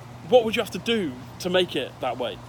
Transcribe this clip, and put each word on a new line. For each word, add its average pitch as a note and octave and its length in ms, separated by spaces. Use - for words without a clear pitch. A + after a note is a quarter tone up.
what A#3 160
would A3 100
you A#3 60
have G3 100
to F#3+ 80
do G3 340
to F#3 100
make F#3 260
it C3 240
that B2 180
way? A#2 200